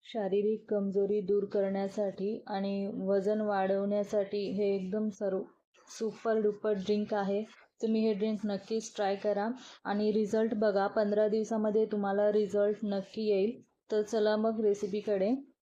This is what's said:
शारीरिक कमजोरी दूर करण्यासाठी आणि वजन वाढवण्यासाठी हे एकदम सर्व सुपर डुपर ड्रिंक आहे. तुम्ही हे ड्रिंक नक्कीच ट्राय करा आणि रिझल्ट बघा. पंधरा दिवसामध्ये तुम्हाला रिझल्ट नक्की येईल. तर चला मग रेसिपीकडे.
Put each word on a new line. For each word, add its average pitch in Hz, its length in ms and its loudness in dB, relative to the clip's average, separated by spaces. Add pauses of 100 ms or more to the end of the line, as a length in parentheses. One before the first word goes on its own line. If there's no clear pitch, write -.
शारीरिक 208 640 0
कमजोरी 202 500 0
दूर 202 240 0
करण्यासाठी 196 840 -2 (180)
आणि 196 280 -4 (320)
वजन 202 340 2
वाढवण्यासाठी 202 1080 0
हे 196 240 0
एकदम 196 360 -2
सर्व 190 300 0 (480)
सुपर 220 520 -2
डुपर 208 360 0
ड्रिंक 208 380 0
आहे. 202 280 0 (400)
तुम्ही 220 180 2
हे 220 140 2
ड्रिंक 208 300 -2
नक्कीच 214 520 -4
ट्राय 202 200 0
करा 202 320 0 (360)
आणि 208 280 0
रिझल्ट 220 420 2
बघा. 202 320 2
पंधरा 208 420 2
दिवसामध्ये 220 580 2
तुम्हाला 208 460 2
रिझल्ट 208 520 2
नक्की 202 440 -4
येईल. 208 320 2 (300)
तर 214 120 2
चला 214 340 2
मग 220 240 0
रेसिपीकडे. 202 760 0 (280)